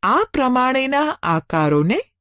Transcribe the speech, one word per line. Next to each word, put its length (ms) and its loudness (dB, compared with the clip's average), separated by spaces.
આ 200 2
પ્રમાણેના 1000 0
આકારોને 760 0